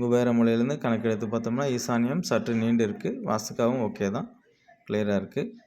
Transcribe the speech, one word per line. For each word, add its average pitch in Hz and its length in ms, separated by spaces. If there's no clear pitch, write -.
குபேரமலையிலேருந்து 120 800
கணக்கெடுத்து 113 480
பார்த்தோம்னா 117 340
ஈசானியம் 120 520
சற்று 117 340
நீண்டு 117 260
இருக்கு. 104 220
வாஸ்துக்காவும் 117 560
ஓகே 101 300
தான், 180 120
கிளியரா 104 320
இருக்கு. 98 220